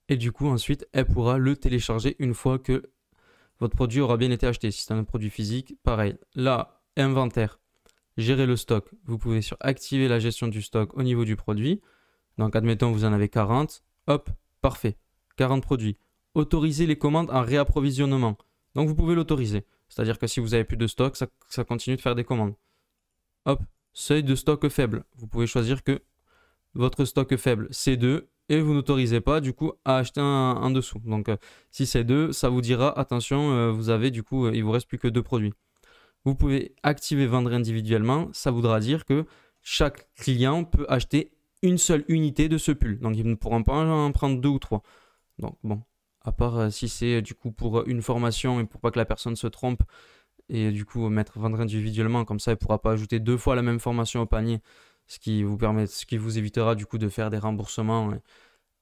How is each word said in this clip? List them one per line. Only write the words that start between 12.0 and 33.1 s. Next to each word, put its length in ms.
Donc 180
admettons 360
vous 120
en 100
avez 160
quarante, 540
hop, 240
parfait, 380
quarante 260
produits. 340
Autoriser 500
les 100
commandes 360
en 100
réapprovisionnement. 960
Donc 120
vous 60
pouvez 220
l'autoriser. 500
C'est-à-dire 300
que 80
si 120
vous 140
avez 100
plus 140
de 80
stock, 320
ça, 80
ça 140
continue 320
de 60
faire 120
des 100
commandes. 300
Hop, 180
seuil 300
de 120
stock 340
faible. 360
Vous 100
pouvez 220
choisir 360
que 200
votre 300
stock 300
faible, 360
c'est 260
deux, 320
et 140
vous 140
n'autorisez 460
pas 200
du 120
coup 200
à 120
acheter 240
un, 20
un 460
dessous. 300
Donc 300
euh, 80
si 160
c'est 160
deux, 280
ça 180
vous 120
dira 360
attention, 540